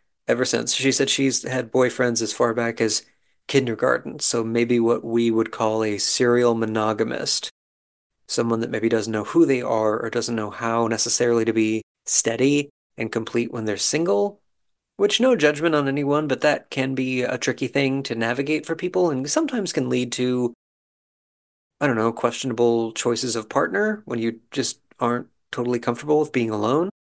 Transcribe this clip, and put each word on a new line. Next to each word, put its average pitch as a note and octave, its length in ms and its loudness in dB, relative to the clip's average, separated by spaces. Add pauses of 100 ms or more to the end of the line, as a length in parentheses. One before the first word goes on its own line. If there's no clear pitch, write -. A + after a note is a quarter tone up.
(280)
ever A#2+ 160 2
since. A#2 300 -2
She C3+ 180 0
said C3+ 160 0
she's C3+ 360 0
had C3 280 -4
boyfriends B2 480 0
as A2 140 -4
far A#2 180 0
back A#2 260 -2
as A2 280 0 (420)
kindergarten, B2 680 0
so A#2 260 2
maybe A#2 340 2
what A#2 240 2
we A#2 280 2
would A2 200 2
call A2 320 0
a G#2+ 140 0
serial A#2+ 580 4
monogamist. A2 960 -2 (800)
Someone A#2 320 0
that A#2+ 100 -4
maybe A2 200 0
doesn't A2 220 0
know G#2+ 120 -2
who E3 220 4
they C3 160 0
are A2 360 0
or A#2 120 -6
doesn't A#2 260 -2
know G#2+ 140 -4
how A#2 360 0
necessarily A#2 600 2
to A2 80 0
be A2 260 0 (260)
steady C#3 640 0 (260)
and A2+ 160 -6
complete A#2 400 -2
when A2 140 -6
they're G#2 100 -2
single, G3+ 640 0 (560)
which G#3 240 2
no B3+ 160 4
judgment D3+ 380 2
on D3 120 2
anyone, C#3+ 400 0
but C3+ 140 -2
that - 300 0
can C3+ 240 -2
be C3 280 -2
a B2 160 -4
tricky B2 300 -2
thing C3+ 340 0
to C3+ 120 -6
navigate C3+ 520 -2
for E3 80 -4
people F3+ 360 0
and C3+ 200 -2
sometimes B3+ 420 -2
can B2+ 160 0
lead B2 220 0
to, B2+ 420 0 (1300)
I C#3+ 60 2
don't B2+ 100 2
know, A2+ 160 2
questionable A#2 800 0
choices A#2+ 440 -2
of A2 120 -6
partner G3 580 0
when A#2+ 120 -6
you A2+ 220 -4 (100)
just - 300 -4 (180)
aren't A#2+ 300 -2 (240)
totally B2 260 -2
comfortable C#3+ 400 0
with D3+ 140 0
being A#2 180 0
alone. A#2 380 0 (140)